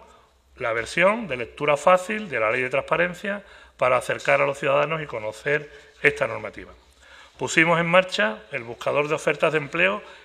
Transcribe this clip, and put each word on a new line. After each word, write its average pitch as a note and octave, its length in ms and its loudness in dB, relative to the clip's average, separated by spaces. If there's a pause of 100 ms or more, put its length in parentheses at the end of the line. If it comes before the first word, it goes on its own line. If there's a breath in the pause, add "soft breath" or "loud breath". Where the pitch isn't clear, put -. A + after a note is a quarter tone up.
(580 soft breath)
la A#2+ 160 -2
versión F#3 540 0
de C3 100 -6
lectura C#3 400 0
fácil F#3 520 2
de B2+ 100 -2
la A2 120 2
Ley B2+ 100 0
de B2+ 80 -2
Transparencia F3 720 -2 (340 soft breath)
para B2+ 200 4
acercar C3+ 440 0
a C#3+ 40 2
los C#3 140 -2
ciudadanos D3 420 0
y D3+ 60 -10
conocer C3+ 640 -6 (300 loud breath)
esta - 260 2
normativa. G#2+ 440 -10 (680 soft breath)
Pusimos E3 440 2
en E3+ 60 -2
marcha F#3 500 2 (160)
el B2+ 100 -6
buscador B2+ 460 -2
de D#3 60 0
ofertas D#3 360 0
de D3+ 60 2
empleo F3 440 -2 (240 loud breath)